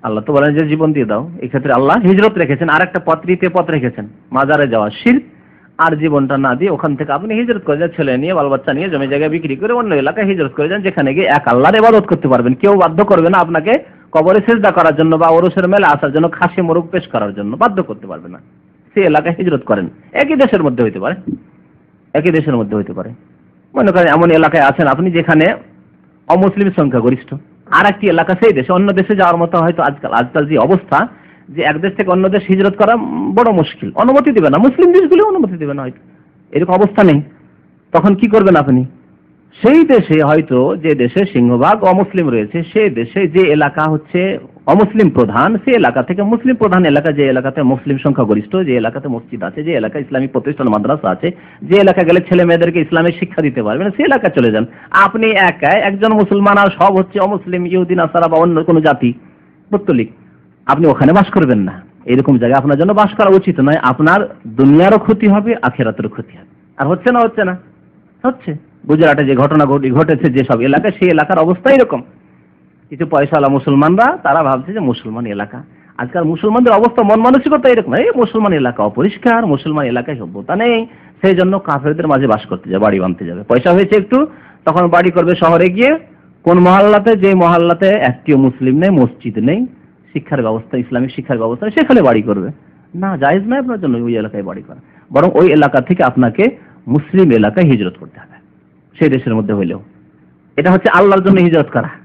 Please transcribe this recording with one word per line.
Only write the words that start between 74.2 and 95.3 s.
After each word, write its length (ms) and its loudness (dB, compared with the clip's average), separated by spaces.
ভাবছে 300 -4
যে 60 -8
মুসলমান 480 -6
এলাকা। 360 -10
আজকাল 260 -6
মুসলমানদের 480 0
অবস্থা, 300 2
মন 180 2
মানসিকতা 480 2
এরকম, 260 0
এই 220 0
মুসলমান 360 0
এলাকা 300 -2
অপরিষ্কার, 640 -2
মুসলমান 400 -4
এলাকায় 320 -6
সভ্যতা 380 -10
নেই, 300 -2
সেই 100 4
জন্য 240 0
কাফেরদের 480 -4
মাঝে 200 2
বাস 200 0
করতে 240 -10
যাবে, 120 -2
বাড়ি 180 2
বাঁধতে 260 -4
যাবে। 160 -12
পয়সা 300 0
হয়েছে 240 2
একটু, 300 0
তখন 220 0
বাড়ি 240 2
করবে 260 0
শহরে 320 2
গিয়ে, 300 0
কোন 160 4
মহল্লাতে, 580 4
যে 180 2
মহল্লাতে 520 2
একটিও 520 0
মুসলিম 380 0
নেই, 140 2
মসজিদ 480 -2
নেই, 280 -2
শিক্ষার 300 -6
ব্যবস্থা, 340 -6
ইসলামিক 340 -4
শিক্ষার 280 -8
ব্যবস্থা 280 -4
নেই, 120 -4
সেখানে 240 2
বাড়ি 200 2
করবে। 280 -4
না, 220 -6
জায়েজ 300 0
নয় 120 -2
আপনার 220 -6
জন্য 180 -2
ওই 180 -4
এলাকায় 260 -6
বাড়ি 200 -12
করা। 140 -20
বরং 220 2